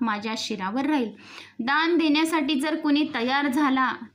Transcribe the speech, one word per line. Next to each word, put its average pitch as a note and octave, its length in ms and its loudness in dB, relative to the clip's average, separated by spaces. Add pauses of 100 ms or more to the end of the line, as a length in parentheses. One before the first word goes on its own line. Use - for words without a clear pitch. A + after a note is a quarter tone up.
माझ्या A3 360 -2
शिरावर G#3+ 480 -4
राहील. C#4+ 240 0 (500)
दान D#4 380 2
देण्यासाठी D#4 600 2
जर D#4 160 -2
कोणी D4+ 280 2 (120)
तयार C4 320 0
झाला C4 460 2 (220)